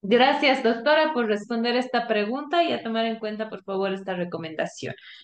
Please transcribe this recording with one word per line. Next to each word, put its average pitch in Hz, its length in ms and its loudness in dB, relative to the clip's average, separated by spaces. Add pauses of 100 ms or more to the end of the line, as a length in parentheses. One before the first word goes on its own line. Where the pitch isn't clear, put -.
Gracias, 262 600 4
doctora, 302 500 4
por 240 140 0
responder 226 480 -2
esta 247 320 0
pregunta 269 560 0
y - 80 0
a - 100 -2
tomar 226 240 -2
en 220 140 -4
cuenta, 214 320 -6
por 202 120 -14
favor, 190 300 -2
esta 190 220 -6
recomendación. 165 800 -6 (280)